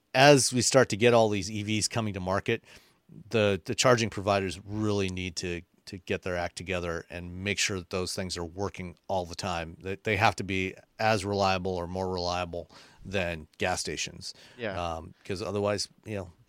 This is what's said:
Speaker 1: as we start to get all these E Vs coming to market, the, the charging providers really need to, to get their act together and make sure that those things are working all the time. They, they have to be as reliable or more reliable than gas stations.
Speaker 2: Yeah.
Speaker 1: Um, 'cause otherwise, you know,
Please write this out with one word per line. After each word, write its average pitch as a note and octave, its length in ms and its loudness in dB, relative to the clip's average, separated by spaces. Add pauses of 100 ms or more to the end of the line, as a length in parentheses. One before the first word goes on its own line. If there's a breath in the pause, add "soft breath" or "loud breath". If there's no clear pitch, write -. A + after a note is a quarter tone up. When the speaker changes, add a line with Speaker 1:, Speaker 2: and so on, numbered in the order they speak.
(140)
Speaker 1:
as C3+ 400 8
we A#2+ 80 4
start C3 260 6
to A2 80 -2
get A#2+ 160 6
all A2+ 160 8
these G#2 220 -4
E G#2 120 -6
Vs G#2 240 0
coming G#2+ 280 -4
to F#2+ 60 -8
market, F#2+ 440 -2 (640 loud breath)
the, G#2 380 2
the A#2 80 -4
charging A#2 340 4
providers F#2+ 580 -2
really G2+ 440 -2
need F#2 260 -6
to, F2 240 -6 (240)
to G2 140 -14
get F#2+ 240 -4
their F2+ 140 -4
act E2+ 200 -4
together F2 540 -4
and F2 340 -10
make G2+ 140 -2
sure G2 200 -2
that F2 120 -12
those F#2 240 -4
things F#2 240 -6
are F2 60 -6
working F2+ 520 -8 (100)
all F#2 200 -2
the E2+ 80 -12
time. E2+ 480 -6
They, F#2+ 200 -8
they A2 140 0
have G#2 200 4
to G#2+ 80 -4
be F#2+ 300 -4 (240)
as A2 280 0
reliable F#2+ 460 0
or F2 140 -4
more F#2 220 -4
reliable F2 640 -4 (340 loud breath)
than F2 440 -4 (100)
gas F2+ 220 -2
stations. - 540 -8 (240 loud breath)
Speaker 2:
Yeah. G2 220 -6 (160)
Speaker 1:
Um, E2+ 180 -14 (100)
'cause F#2+ 180 -6
otherwise, G2+ 460 0 (160)
you G#2+ 120 -6
know, E2+ 140 -8 (180)